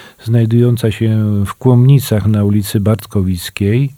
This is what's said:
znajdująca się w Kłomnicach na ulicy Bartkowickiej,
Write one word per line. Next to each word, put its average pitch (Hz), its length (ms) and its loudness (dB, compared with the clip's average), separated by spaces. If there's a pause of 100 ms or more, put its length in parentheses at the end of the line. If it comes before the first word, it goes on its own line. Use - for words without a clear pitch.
(240)
znajdująca 117 680 0
się 107 540 0
w - 80 -6
Kłomnicach 123 760 2
na 104 160 2
ulicy 101 360 0
Bartkowickiej, 101 1200 -2